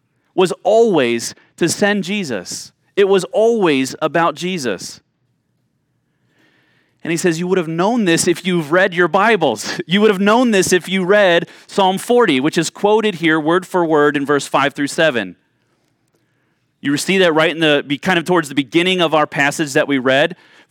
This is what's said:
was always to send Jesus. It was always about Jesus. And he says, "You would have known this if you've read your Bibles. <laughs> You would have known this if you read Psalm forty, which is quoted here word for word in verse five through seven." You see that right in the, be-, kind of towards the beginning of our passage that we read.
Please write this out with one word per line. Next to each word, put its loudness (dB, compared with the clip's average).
was 2
always 2
to 0
send -2
Jesus. -8
It 2
was 2
always 0
about 0
Jesus. -8
And -6
he -2
says, -2
"You -4
would -2
have -4
known -2
this 0
if -2
you've -2
read 2
your 2
Bibles. 0
<laughs> -20
You 0
would 6
have 0
known 2
this 0
if 0
you -2
read 4
Psalm 0
forty, 2
which -2
is -2
quoted 0
here 0
word -2
for -2
word 2
in -6
verse -2
five 0
through -4
seven." -2
You -2
see 0
that 4
right 2
in -6
the, 2
be-, -4
kind 0
of -2
towards 0
the -16
beginning 0
of 0
our 2
passage -2
that 2
we 0
read. 0